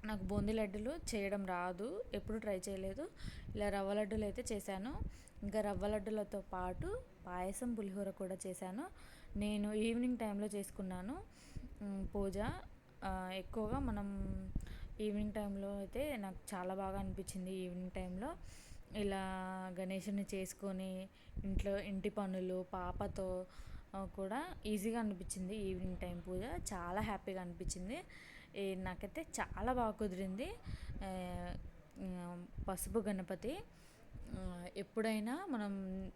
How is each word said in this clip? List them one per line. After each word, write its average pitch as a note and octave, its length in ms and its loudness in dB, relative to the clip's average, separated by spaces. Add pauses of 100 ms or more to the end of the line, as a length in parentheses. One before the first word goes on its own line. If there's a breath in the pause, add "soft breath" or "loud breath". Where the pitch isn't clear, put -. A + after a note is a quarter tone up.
నాకు G#3+ 180 2
బూందీ G#3 300 6
లడ్డూలు A3 600 2
చేయడం G3+ 300 2
రాదు, F#3 580 0 (100)
ఎప్పుడూ G#3 240 0
ట్రై G#3 320 2
చేయలేదు. G3 400 -2 (460 loud breath)
ఇలా G3+ 140 4
రవ్వ G3 240 4
లడ్డూలు G#3+ 300 4
అయితే G#3 280 0
చేశాను. G3+ 500 0 (420 loud breath)
ఇంకా G#3 180 4
రవ్వ G3+ 260 4
లడ్డూలతో G#3 560 2 (100)
పాటు F#3 480 0 (240)
పాయసం, F#3 480 0
పులిహోర G3+ 360 0
కూడా F#3+ 280 -2 (100)
చేశాను. F#3+ 680 -4 (180)
నేను G#3 380 4
ఈవినింగ్ A#3 440 4
టైంలో G#3+ 300 2
చేసుకున్నాను, G3 760 -2 (580 loud breath)
ఉమ్, G3 340 -2
పూజ. G3 220 2 (680)
ఆ, F#3+ 300 0
ఎక్కువగా G#3+ 460 2
మనం G#3 280 2 (920 loud breath)
ఈవినింగ్ G#3 320 4
టైంలో G3+ 440 0
అయితే B3 400 0
నాకు F#3+ 200 -2 (160)
చాలా F#3 220 2
బాగా F#3+ 240 0
అనిపించింది. F#3+ 540 -2
ఈవినింగ్ F3+ 380 -2
టైంలో F#3+ 460 -2 (580 loud breath)
ఇలా G3 260 4 (580)
గణేశుని F#3+ 540 2
చేసుకొని F#3+ 760 -2 (340 loud breath)
ఇంట్లో G3 360 6
ఇంటి G3 300 0
పనులు F#3 640 2
పాపతో, F#3 720 0 (500 loud breath)
ఆ, G3 100 0
కూడా F#3+ 400 0 (200)
ఈజీగా G#3+ 340 4
అనిపించింది. F#3+ 560 0
ఈవినింగ్ F#3 420 0
టైం F3 220 -2
పూజ F#3 240 0 (300)
చాలా F3+ 280 0
హ్యాపీగా G3 400 0
అనిపించింది. F3+ 600 -2 (520 loud breath)
ఈ, G3 200 2
నాకైతే F#3 500 -2 (140)
చాలా A#3 340 2
బాగా A#3 180 6
కుదిరింది. G3 600 0 (500 loud breath)
ఆ, F3+ 500 -2 (1160)
పసుపు F#3+ 300 2
గణపతి, G3 580 0 (800 loud breath)
ఆ, F3+ 300 -2 (120)
ఎప్పుడైనా A3 680 2
మనం G3 560 0 (140)